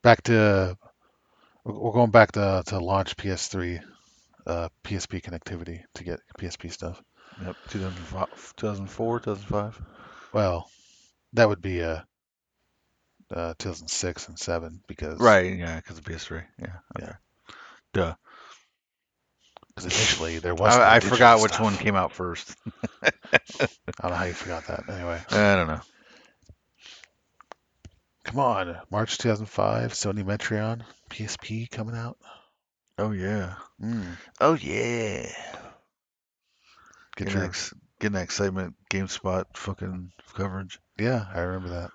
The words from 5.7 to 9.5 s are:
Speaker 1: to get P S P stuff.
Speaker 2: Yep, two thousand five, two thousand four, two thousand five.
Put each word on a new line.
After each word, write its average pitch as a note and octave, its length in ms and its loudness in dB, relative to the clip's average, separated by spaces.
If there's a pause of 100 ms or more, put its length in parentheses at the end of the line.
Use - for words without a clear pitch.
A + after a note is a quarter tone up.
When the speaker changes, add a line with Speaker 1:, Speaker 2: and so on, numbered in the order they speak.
Speaker 1:
to F2+ 100 -16
get F2 160 -8 (180)
P F#2+ 80 -8
S E2 100 -10
P E2+ 120 -12
stuff. - 340 -12 (400)
Speaker 2:
Yep, F#2 140 -10 (120)
two G2+ 120 -8
thousand F2+ 240 -8
five, F#2+ 240 -4 (280)
two A2 120 -6
thousand G2 180 -6
four, A#2 320 -2
two G#2+ 160 -4
thousand G2+ 140 -12
five. G#2 340 -4 (500)